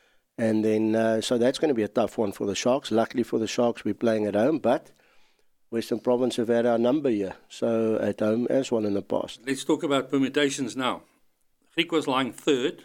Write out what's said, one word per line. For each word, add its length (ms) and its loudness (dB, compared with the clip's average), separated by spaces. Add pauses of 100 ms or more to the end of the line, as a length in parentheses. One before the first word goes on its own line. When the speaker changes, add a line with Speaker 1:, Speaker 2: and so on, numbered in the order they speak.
(380)
Speaker 1:
And 240 2
then, 320 2
uh, 280 0
so 160 0
that's 200 2
gonna 140 0
be 120 0
a 40 -2
tough 300 -2
one 140 -2
for 140 -6
the 80 -2
Sharks. 360 0
Luckily 320 0
for 160 -2
the 80 -2
Sharks, 380 -2
we're 100 -2
playing 320 0
at 80 -2
home, 240 2
but 320 0 (800)
Western 300 -4
Province 360 0
have 120 0
had 180 2
our 120 2
number 300 2
here, 280 -2 (120)
so 520 0
at 200 0
home 300 2
as 200 0
well 140 0
in 80 0
the 100 0
past. 440 -4
Speaker 2:
Let's 180 -4
talk 180 0
about 280 0
permutations 680 0
now. 260 -2 (720)
Griquas 300 0
lying 260 0
third 520 -2